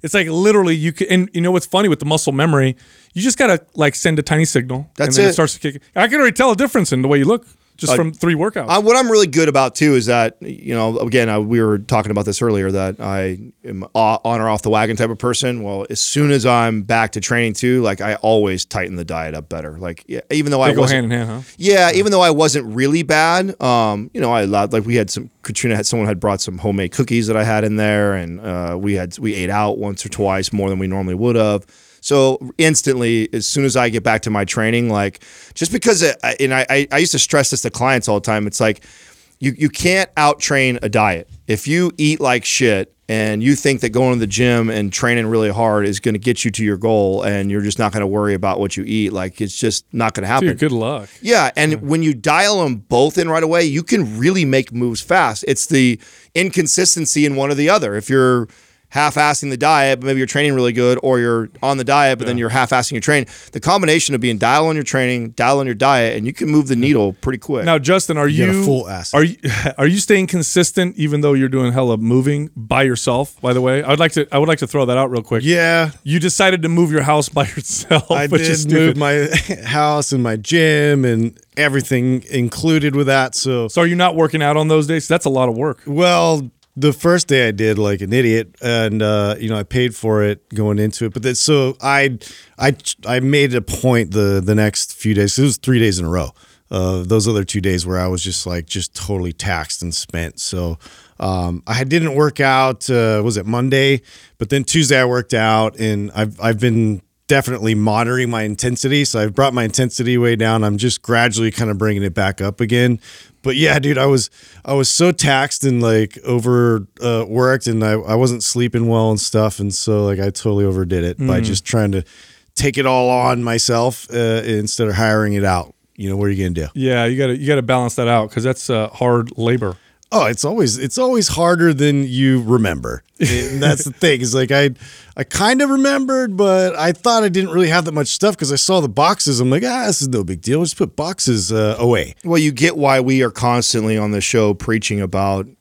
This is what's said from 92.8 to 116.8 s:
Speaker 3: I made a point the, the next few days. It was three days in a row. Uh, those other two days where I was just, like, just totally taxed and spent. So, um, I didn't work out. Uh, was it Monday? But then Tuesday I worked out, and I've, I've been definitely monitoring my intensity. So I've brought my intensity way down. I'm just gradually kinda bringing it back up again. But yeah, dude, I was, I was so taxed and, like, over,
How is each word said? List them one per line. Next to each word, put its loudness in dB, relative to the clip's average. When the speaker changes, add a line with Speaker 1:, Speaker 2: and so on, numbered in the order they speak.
Speaker 3:
I -2
made 2
a -2
point 0
the, 2
the 2
next 0
few -2
days. 0
It 2
was 2
three 0
days 2
in -4
a -4
row. -4
Uh, -2
those 0
other -2
two -6
days -2
where -4
I -2
was -4
just, -8
like, -6
just -8
totally -6
taxed -6
and -8
spent. -8
So, -6
um, -4
I -4
didn't -2
work 0
out. 2
Uh, 2
was -2
it -6
Monday? 2
But -6
then 0
Tuesday 2
I 4
worked 0
out, 2
and -2
I've, -4
I've 0
been 0
definitely 0
monitoring 0
my -4
intensity. -2
So -2
I've 0
brought 2
my 0
intensity 0
way 2
down. 2
I'm 0
just -2
gradually 0
kinda -4
bringing -2
it -4
back -2
up -4
again. 2
But -2
yeah, 2
dude, 0
I 2
was, 2
I -2
was 2
so 2
taxed 0
and, 2
like, 0
over, 2